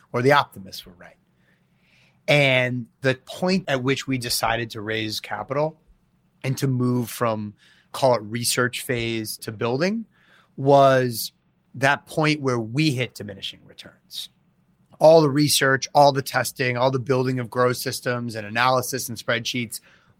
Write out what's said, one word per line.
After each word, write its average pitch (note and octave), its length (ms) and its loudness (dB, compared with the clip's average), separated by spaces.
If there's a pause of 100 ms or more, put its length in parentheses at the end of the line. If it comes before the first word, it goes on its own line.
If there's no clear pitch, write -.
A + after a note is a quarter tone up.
(120)
or A#2+ 100 -4
the C3+ 120 4
optimists A2+ 520 -2
were F#2+ 60 -20
right. F2 240 -20 (1120)
And B2+ 600 2 (120)
the C3 160 0 (100)
point F#3 440 -2
at C3+ 120 0
which C3 240 -2
we C3+ 120 -4
decided A#2 540 -2
to A2+ 100 -12
raise G#2+ 400 -6
capital C3+ 580 -6 (640)
and C3 140 -4
to C3+ 100 -2
move B2 420 -2
from, G#2+ 440 -4 (400)
call C3 200 4
it, A2+ 100 0
research A#2+ 580 -4
phase A2+ 560 -4
to - 160 -12
building C#3 520 -4 (520)
was C3+ 720 4 (420)
that C3+ 320 0
point D3+ 360 0
where B2+ 180 0
we C3 320 0
hit A#2+ 240 -4
diminishing G2 480 -14
returns. - 640 -20 (720)
All D#3+ 220 8
the D3+ 80 4
research, C3+ 680 2
all C#3+ 160 8
the C#3 100 -2
testing, B2+ 540 -4
all B2+ 160 2
the C3+ 80 -2
building B2+ 400 -2
of A#2 100 -8
grow B2 220 2
systems A#2+ 640 -6
and G#2+ 100 -10
analysis B2 600 0
and A2+ 100 -10
spreadsheets A#2 600 -4 (400)